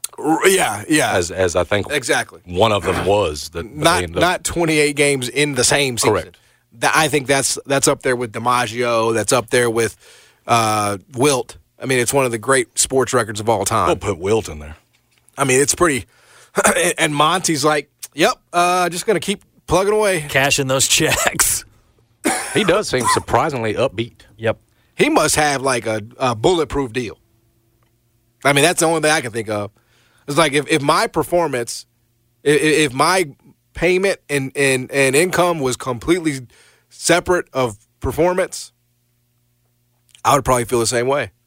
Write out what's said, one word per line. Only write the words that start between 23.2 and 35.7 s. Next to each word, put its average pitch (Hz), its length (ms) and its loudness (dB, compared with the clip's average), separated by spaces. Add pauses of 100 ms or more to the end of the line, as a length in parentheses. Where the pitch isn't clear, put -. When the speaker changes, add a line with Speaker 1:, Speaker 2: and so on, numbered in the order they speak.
Speaker 2:
upbeat. 117 480 -4 (160)
Speaker 3:
Yep. 110 200 -2 (360)
Speaker 1:
He 294 160 2
must 156 260 2
have, 147 240 0
like, 127 260 -2
a, 110 140 -2 (160)
a 123 180 0
bulletproof 139 600 0
deal. 117 240 -8 (1200)
I 139 120 2
mean, 143 100 4
that's 170 160 2
the 165 60 4
only 160 160 2
thing 156 80 4
I 156 100 2
can 120 120 -8
think 110 180 -6
of. 104 200 -6 (560)
It's 143 120 -6
like 151 160 2
if, 143 140 0
if 151 120 0
my 165 260 2
performance, 147 800 -2 (600)
i-, 143 60 -2
i-, - 40 6
if 147 400 2
my 160 360 0 (440)
payment 185 440 0 (120)
and, 135 260 -4
and, 131 340 0
and 135 240 2
income 170 460 2
was 127 160 -2